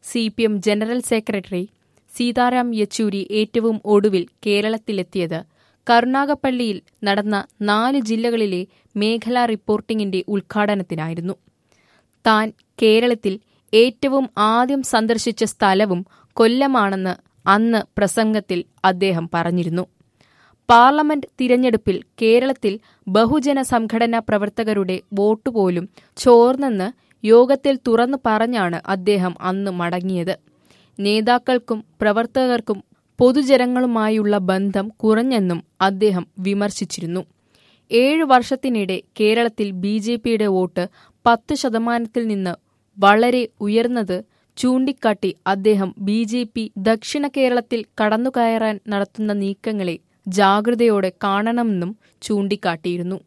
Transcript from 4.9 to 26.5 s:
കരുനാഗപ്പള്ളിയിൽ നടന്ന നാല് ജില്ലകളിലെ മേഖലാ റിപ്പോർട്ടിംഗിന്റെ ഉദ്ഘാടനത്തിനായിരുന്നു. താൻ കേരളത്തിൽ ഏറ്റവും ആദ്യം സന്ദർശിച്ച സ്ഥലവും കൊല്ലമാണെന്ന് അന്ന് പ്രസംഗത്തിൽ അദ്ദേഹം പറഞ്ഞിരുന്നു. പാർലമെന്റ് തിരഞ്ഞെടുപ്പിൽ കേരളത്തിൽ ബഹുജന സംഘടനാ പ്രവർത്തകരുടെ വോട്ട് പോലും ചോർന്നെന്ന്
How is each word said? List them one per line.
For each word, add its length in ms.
കരുനാഗപ്പള്ളിയിൽ 920
നടന്ന 420
നാല് 380
ജില്ലകളിലെ 680
മേഖലാ 500
റിപ്പോർട്ടിംഗിന്റെ 800
ഉദ്ഘാടനത്തിനായിരുന്നു. 1080
താൻ 260
കേരളത്തിൽ 580
ഏറ്റവും 640
ആദ്യം 460
സന്ദർശിച്ച 600
സ്ഥലവും 600
കൊല്ലമാണെന്ന് 840
അന്ന് 340
പ്രസംഗത്തിൽ 680
അദ്ദേഹം 480
പറഞ്ഞിരുന്നു. 540
പാർലമെന്റ് 580
തിരഞ്ഞെടുപ്പിൽ 600
കേരളത്തിൽ 580
ബഹുജന 540
സംഘടനാ 580
പ്രവർത്തകരുടെ 840
വോട്ട് 360
പോലും 400
ചോർന്നെന്ന് 760